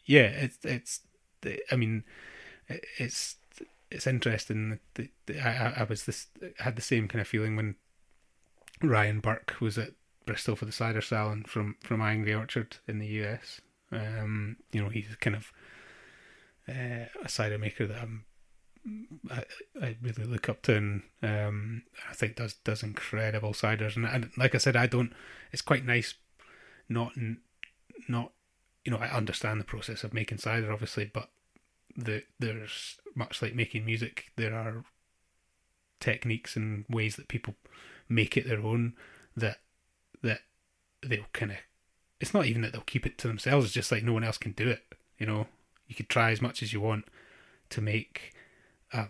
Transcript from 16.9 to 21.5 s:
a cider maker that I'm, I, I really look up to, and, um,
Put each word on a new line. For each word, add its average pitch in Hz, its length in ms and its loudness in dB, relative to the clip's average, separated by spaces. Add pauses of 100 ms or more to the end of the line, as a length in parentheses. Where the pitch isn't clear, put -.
a - 60 -6
cider 107 280 0
maker 107 300 -2
that 107 140 -6
I'm, 113 240 -8 (1080)
I, 123 120 -4 (380)
I 117 200 -2
really 110 240 -4
look 117 240 -2
up - 140 -2
to, 113 120 6
and, 101 280 2 (200)
um, 107 600 -2 (260)